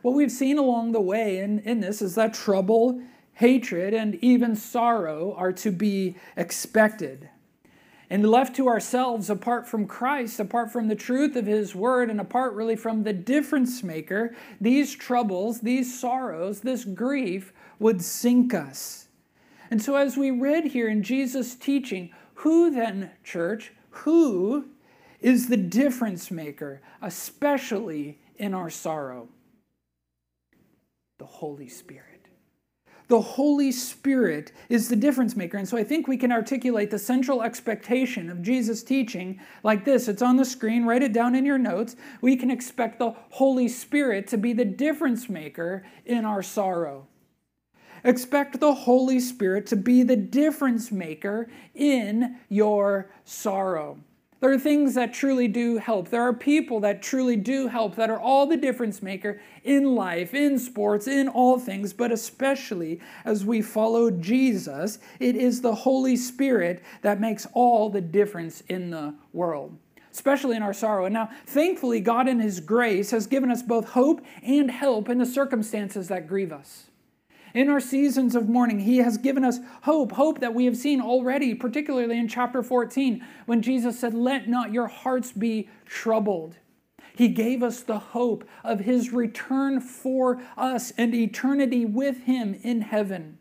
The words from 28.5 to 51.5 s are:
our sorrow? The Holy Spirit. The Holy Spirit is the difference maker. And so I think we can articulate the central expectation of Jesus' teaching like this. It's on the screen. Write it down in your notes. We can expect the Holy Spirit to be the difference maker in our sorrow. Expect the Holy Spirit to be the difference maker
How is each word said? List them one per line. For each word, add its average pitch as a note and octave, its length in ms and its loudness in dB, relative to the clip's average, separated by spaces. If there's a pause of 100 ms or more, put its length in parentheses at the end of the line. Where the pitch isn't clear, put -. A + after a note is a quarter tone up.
our F#3 160 -6
sorrow? C#3 600 -10 (1900)
The - 80 -20
Holy D3 420 -14
Spirit. - 580 -20 (800)
The A3+ 140 6
Holy C#4 500 0
Spirit B3 800 -2 (180)
is A#3 200 0
the A#3+ 80 0
difference B3 400 2
maker. F3+ 200 -6
And F#3+ 120 -6
so A#3+ 80 -4
I A3 80 0
think D4+ 240 -2
we C4 80 0
can B3 160 2
articulate A#3 580 -2
the G#3 80 -4
central B3+ 440 0
expectation A#3 840 -4
of F3 140 -10
Jesus' A3+ 400 -2
teaching F#3+ 560 -4 (240)
like G#3+ 220 2
this. B3 240 4
It's G3+ 140 -2
on B3 140 4
the C4 80 4
screen. A#3 400 -2
Write A#3 200 2
it A#3+ 80 0
down A#3+ 240 2
in C4 100 2
your C#4 120 2
notes. A3+ 360 -2 (280)
We B3+ 140 4
can B3 140 -2
expect A#3+ 480 -4
the A#3 160 -2 (160)
Holy B3+ 380 2
Spirit A#3+ 600 -2
to A#3 100 -2
be A#3 140 0
the A#3 120 2
difference C#4 640 -2
maker E3+ 580 -8 (180)
in A#3 200 -2
our G#3 180 -4
sorrow. E3+ 640 -4 (960)
Expect C#4 540 2
the D4 160 4
Holy B3+ 460 4
Spirit G3+ 460 -2
to A#3 100 0
be B3 260 6
the B3 140 6
difference B3+ 760 0
maker G3+ 580 -6 (240)